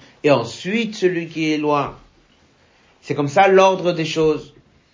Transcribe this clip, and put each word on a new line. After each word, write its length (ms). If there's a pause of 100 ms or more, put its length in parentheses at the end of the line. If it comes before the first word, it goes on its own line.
(220)
et 80
ensuite 640
celui 340
qui 220
est 60
loin. 380 (1080)
C'est 140
comme 140
ça 200
l'ordre 440
des 120
choses. 480 (420)